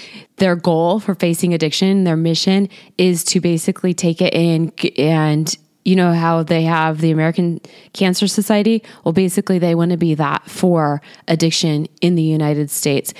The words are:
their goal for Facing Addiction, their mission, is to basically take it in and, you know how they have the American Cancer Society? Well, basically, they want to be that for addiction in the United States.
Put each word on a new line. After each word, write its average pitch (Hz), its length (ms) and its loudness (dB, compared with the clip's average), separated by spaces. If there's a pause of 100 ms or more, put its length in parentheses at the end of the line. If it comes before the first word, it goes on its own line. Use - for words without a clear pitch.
(360)
their 185 180 2
goal 175 460 0
for 202 140 -4
Facing 175 400 0
Addiction, 190 500 0
their 170 100 2
mission, 170 540 0 (300)
is 180 260 2
to - 160 -2
basically 170 540 -2
take 170 260 -2
it 185 140 0
in 165 360 2 (280)
and, 156 580 0 (260)
you 185 140 2
know 180 160 4
how 165 300 0
they 160 220 0
have 160 360 0
the 165 100 2
American 165 480 0 (360)
Cancer 190 320 0
Society? 208 580 0 (180)
Well, 165 120 -2
basically, 190 440 0
they 170 160 2
want 170 180 2
to 175 40 0
be 165 180 0
that 147 340 -2
for 156 520 0 (260)
addiction 160 600 0 (160)
in 175 140 2
the 165 60 2
United 151 480 0
States. - 500 -4